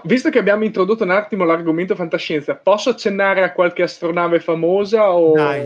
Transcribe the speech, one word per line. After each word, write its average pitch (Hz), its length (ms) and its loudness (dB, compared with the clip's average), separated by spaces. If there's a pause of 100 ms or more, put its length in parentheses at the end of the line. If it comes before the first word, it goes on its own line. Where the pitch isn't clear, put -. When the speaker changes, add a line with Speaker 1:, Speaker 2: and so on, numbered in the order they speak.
Speaker 1:
visto 247 240 0
che 254 100 2
abbiamo 202 240 2
introdotto 214 400 -2
un 180 60 -2
attimo 196 340 -2
l'argomento 170 520 0
fantascienza, 160 600 -4
posso 208 360 0
accennare 196 520 0
a 180 80 0
qualche 175 320 -2
astronave 170 560 -2
famosa 196 720 0
o 170 220 4
Speaker 2:
Dai, 147 320 0